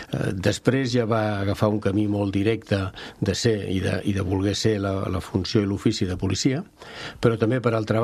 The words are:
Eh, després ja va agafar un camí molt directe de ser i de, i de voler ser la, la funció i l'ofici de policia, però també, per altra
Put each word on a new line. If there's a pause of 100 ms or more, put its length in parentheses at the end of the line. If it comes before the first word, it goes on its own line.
(100)
Eh,
després
ja
va
agafar
un
camí
molt
directe (380)
de
ser
i
de, (100)
i
de
voler
ser
la, (100)
la
funció
i
l'ofici
de
policia, (580)
però
també,
per
altra